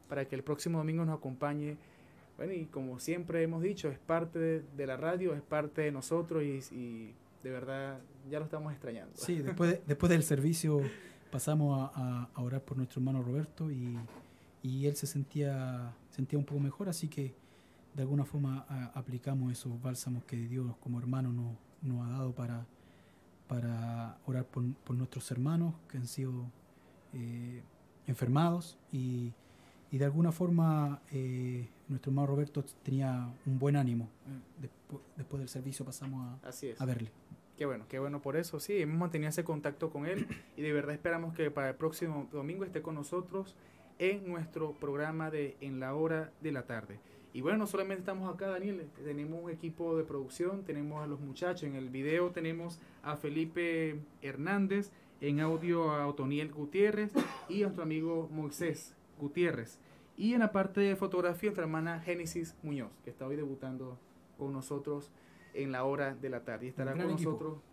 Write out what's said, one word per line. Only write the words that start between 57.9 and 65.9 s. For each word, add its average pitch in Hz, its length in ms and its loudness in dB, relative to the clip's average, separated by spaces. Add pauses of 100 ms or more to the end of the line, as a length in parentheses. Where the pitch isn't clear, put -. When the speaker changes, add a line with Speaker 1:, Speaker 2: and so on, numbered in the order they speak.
Speaker 1:
Moisés 156 640 -4 (240)
Gutiérrez. 143 640 0 (360)
Y 226 180 4
en 240 40 6
la 214 140 6
parte 190 280 4
de 196 140 6
fotografía, 185 540 2
nuestra 196 160 2
hermana 160 340 0
Génesis 165 640 -2
Muñoz, 139 300 -4 (100)
que - 80 -10
está 131 160 -8
hoy 139 80 -2
debutando 131 640 -6 (400)
con 139 140 -2
nosotros 139 580 -4 (440)
en 139 180 -2
la 127 100 0
hora 139 320 2